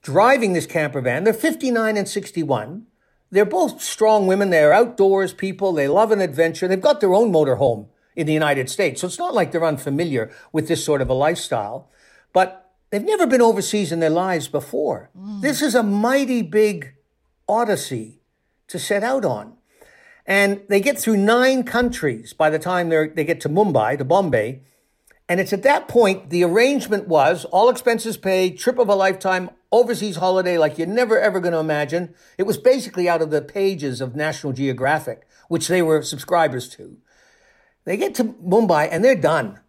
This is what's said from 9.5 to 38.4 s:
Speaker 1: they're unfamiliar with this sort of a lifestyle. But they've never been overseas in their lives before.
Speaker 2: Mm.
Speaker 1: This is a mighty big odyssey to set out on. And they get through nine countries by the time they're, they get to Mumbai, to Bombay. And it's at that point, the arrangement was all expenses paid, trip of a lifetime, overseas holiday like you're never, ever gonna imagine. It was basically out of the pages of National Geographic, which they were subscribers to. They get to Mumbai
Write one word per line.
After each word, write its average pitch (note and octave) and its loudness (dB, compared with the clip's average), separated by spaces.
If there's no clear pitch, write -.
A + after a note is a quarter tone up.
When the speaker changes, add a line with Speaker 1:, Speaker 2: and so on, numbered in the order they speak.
Speaker 1:
they're E3 -2
unfamiliar C#3 -4
with D#3 -2
this D#3+ -2
sort C#3+ 0
of B2 -4
a C3 -2
lifestyle. C3+ -4
But - 0
they've G#3 -4
never F#4+ 0
been B3 4
overseas G#3 2
in E3 -4
their D#3+ 2
lives E3+ 0
before. D3 -4
Speaker 2:
Mm. G3+ -12
Speaker 1:
This C#4 -2
is C4+ 0
a A#3+ 2
mighty A#3 0
big G3+ -2
odyssey G3+ -4
to F3 -10
set G3+ -2
out B3+ -2
on. G#2+ -6
And G3 0
they G3+ 4
get B3+ 0
through A3 0
nine B3 2
countries A#3 -4
by D#3 2
the D#3 0
time F3 -2
they're, D#3 2
they D#3 -4
get D#3+ -4
to D3 -4
Mumbai, C#3+ 2
to C3+ -6
Bombay. C3+ 0
And F3 0
it's F#3+ -4
at G3 -2
that C#4+ 2
point, G3 2
the F3 2
arrangement G#3 2
was D#3+ 2
all G#3 4
expenses A3+ -2
paid, F#3 0
trip B3 -2
of A3+ 2
a G3+ 2
lifetime, F#3+ 0
overseas G#3+ 2
holiday F3+ 0
like D#3 2
you're E3 -4
never, A3 2
ever F#3+ 2
gonna E3+ 0
imagine. D#3 -4
It F#3 0
was G3+ -2
basically G#3+ 0
out E3+ 2
of D#3 -2
the D3+ 0
pages D3 -4
of B2+ -8
National D3+ -6
Geographic, C3 -4
which E3 -4
they F3+ 2
were D#3 2
subscribers D3 -2
to. - -20
They F3 -4
get F4+ -4
to B3 0
Mumbai F3+ 0